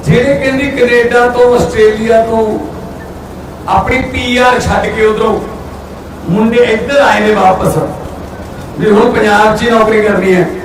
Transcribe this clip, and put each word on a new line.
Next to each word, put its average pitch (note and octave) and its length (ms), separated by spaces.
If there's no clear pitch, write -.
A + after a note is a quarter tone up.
ਜਿਹੜੇ B3 300
ਕਹਿੰਦੀ C4+ 360
ਕੈਨੇਡਾ A#3+ 560
ਤੋਂ, B3 300
ਆਸਟ੍ਰੇਲੀਆ A3 680
ਤੋਂ A3+ 340
ਆਪਣੀ G#3 340
ਪੀ B3 340
ਆਰ B3 240
ਛੱਡ G3+ 260
ਕੇ G#3+ 200
ਉਧਰੋਂ G#3+ 340
ਮੁੰਡੇ A3 260
ਇੱਧਰ A#3+ 400
ਆਏ A3+ 240
ਨੇ G#3+ 140
ਵਾਪਸ F#3+ 440
ਵੀ G#3+ 120
ਹੁਣ A#3 220
ਪੰਜਾਬ G#3+ 440
'ਚ A3+ 60
ਹੀ A#3 80
ਨੌਕਰੀ A3 320
ਕਰਨੀ F#3+ 320
ਹੈ। E3+ 160